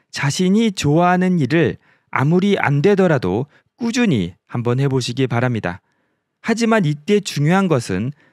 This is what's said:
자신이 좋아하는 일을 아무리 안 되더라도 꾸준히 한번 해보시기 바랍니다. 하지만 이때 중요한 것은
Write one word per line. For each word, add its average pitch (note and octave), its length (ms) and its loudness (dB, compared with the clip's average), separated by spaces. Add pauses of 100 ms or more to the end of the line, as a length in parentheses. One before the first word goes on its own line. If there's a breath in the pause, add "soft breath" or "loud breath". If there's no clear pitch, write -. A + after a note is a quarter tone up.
자신이 F#3+ 640 0
좋아하는 F3+ 680 2
일을 C#3 380 0 (320 soft breath)
아무리 F3+ 480 0
안 C#3+ 240 0
되더라도 D3 640 2 (320 soft breath)
꾸준히 G#3+ 560 -2 (120)
한번 A#2+ 340 -4
해보시기 C3 480 -2
바랍니다. A#2 540 -2 (640)
하지만 A3+ 380 0
이때 D#3 380 0
중요한 F3+ 480 0
것은 A#2 420 -2 (220 soft breath)